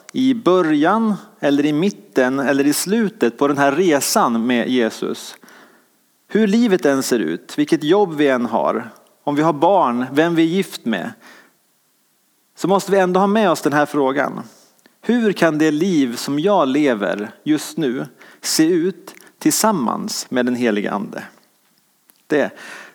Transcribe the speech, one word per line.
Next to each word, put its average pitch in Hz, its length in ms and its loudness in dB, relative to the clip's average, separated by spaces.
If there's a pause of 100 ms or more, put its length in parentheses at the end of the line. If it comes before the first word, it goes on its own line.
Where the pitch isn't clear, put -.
(120)
i 131 220 2
början 175 800 2 (260)
eller 143 260 2
i 151 60 0
mitten 143 640 0
eller 139 280 0
i 147 60 2
slutet 180 640 -2
på 143 100 2
den 143 100 0
här 139 140 4
resan 143 760 0
med 120 220 0
Jesus, 113 680 -4 (920)
hur 214 180 2
livet 196 400 2
än 139 160 2
ser 123 160 0
ut, 85 400 -6
vilket 147 260 0
jobb 175 300 2
vi 147 140 2
än 123 180 0
har, 95 440 -2 (340)
om 147 100 -4
vi 147 80 0
har 165 100 2
barn, 147 600 2
vem 165 220 2
vi 165 80 2
är 165 40 2
gift 185 380 -4
med, 110 280 -4 (1400)
så - 120 -4
måste 185 240 0
vi 196 60 4
ändå 180 220 2
ha 202 60 2
med 202 240 2
oss 151 120 -2
den 147 100 0
här 147 140 2
frågan. 135 560 -2 (580)
Hur 226 320 0
kan 160 260 0
det 156 120 4
liv 151 460 0
som 143 220 -4
jag 170 300 2
lever 110 640 0 (140)
just 151 320 -2
nu 143 300 -4 (340)
se - 240 0
ut 175 500 -2 (240)
tillsammans 113 880 -2
med 127 180 -2
den 123 80 -2
helige 110 380 0
ande? - 320 -8 (1000)
Det 143 240 -2 (440)